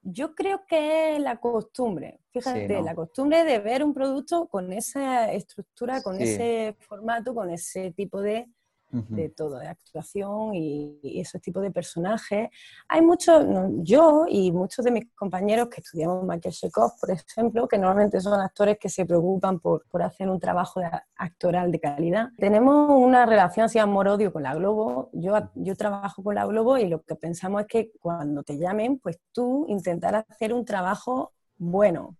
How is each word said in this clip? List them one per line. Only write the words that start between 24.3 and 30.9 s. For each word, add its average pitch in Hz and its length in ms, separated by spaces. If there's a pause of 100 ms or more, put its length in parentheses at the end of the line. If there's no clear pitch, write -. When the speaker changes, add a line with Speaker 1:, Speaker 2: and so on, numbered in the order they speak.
Speaker 1:
con 151 120
La 135 100
Globo. 214 580
Yo, 170 220 (220)
yo 180 200
trabajo 202 480
con 208 120
La 202 100
Globo 220 320
y 220 100
lo 165 140
que - 140
pensamos 185 460
es 208 60
que 220 320
cuando 147 440
te 143 140
llamen, 214 420
pues 165 200 (140)
tú 254 340
intentar 180 480 (140)
hacer 220 240
un 240 100
trabajo 202 680 (240)